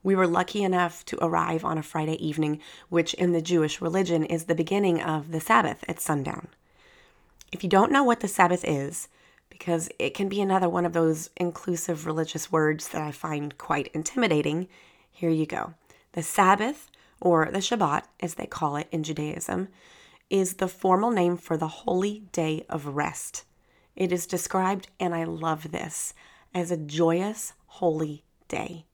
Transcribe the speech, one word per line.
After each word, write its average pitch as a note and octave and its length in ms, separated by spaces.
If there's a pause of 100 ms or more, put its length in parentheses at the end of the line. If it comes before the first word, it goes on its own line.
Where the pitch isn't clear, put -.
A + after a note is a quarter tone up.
We F#3+ 140
were F#3 120
lucky F3+ 360
enough F3+ 420
to - 180
arrive E3 420
on E3 120
a D3+ 60
Friday D#3+ 420
evening, D3+ 360 (280)
which E3+ 260
in F3 180
the E3 80
Jewish D#3+ 400
religion E3+ 420
is E3 220
the E3+ 100
beginning F3 460
of D#3 300
the D#3+ 80
Sabbath - 480
at E3+ 120
sundown. - 480 (1040)
If - 120
you F3+ 60
don't G3 220
know C#4 120
what A#3 160
the G3+ 80
Sabbath F3 360
is, D3 440 (420)
because E3+ 400 (100)
it C3+ 140
can G3 160
be G3+ 120
another F#3+ 280
one F3 160
of E3+ 80
those D#3+ 420
inclusive E3+ 720
religious D#3+ 460
words D#3 380
that - 120
I D3+ 100
find D3 460
quite D3 360
intimidating, D#3+ 760 (440)
here E3+ 180
you D#3+ 160
go. - 280 (400)
The E3 100
Sabbath, G#3 680 (300)
or E3 320
the G3 80
Shabbat, F#3 440 (160)
as E3 160
they - 100
call D3 320
it D#3 140
in D#3+ 120
Judaism, D#3 640 (640)
is F#3 260
the F#3+ 120
formal F#3+ 440
name F3 240
for E3+ 220
the D#3 100
holy G3+ 640
day D#3 380
of D3 160
rest. - 580 (520)
It F#3 160
is F3 140
described, F#3 640 (120)
and F3 140
I E3 100
love D#3+ 480
this, - 420 (400)
as F3+ 180
a E3 60
joyous, E3 760 (120)
holy D#3 580 (240)
day. - 460